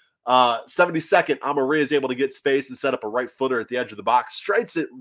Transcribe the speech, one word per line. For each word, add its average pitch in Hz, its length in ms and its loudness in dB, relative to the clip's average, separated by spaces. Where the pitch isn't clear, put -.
Uh, 120 400 4
seventy-second, 170 760 2
Amarilla 143 400 0
is 135 100 -2
able 135 160 0
to 127 60 -2
get 135 180 -2
space 139 380 0
and 127 80 -14
set 131 160 0
up - 100 -6
a 110 40 -4
right 120 220 -2
footer 131 300 -2
at 107 80 -8
the 123 80 -4
edge 113 160 -4
of 104 60 -16
the 101 40 -12
box. 117 320 2
Strikes 208 420 -2
it 151 120 -2